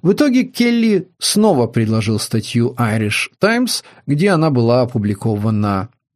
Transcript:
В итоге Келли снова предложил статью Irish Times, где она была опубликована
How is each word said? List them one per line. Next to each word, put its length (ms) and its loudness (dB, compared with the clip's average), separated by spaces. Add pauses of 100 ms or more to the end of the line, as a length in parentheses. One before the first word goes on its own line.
В 100 2
итоге 300 2
Келли 680 0 (100)
снова 480 2
предложил 520 0
статью 580 -2
Irish 520 -2 (100)
Times, 440 -2 (220)
где 240 0
она 220 2
была 300 2
опубликована 1080 -2 (260)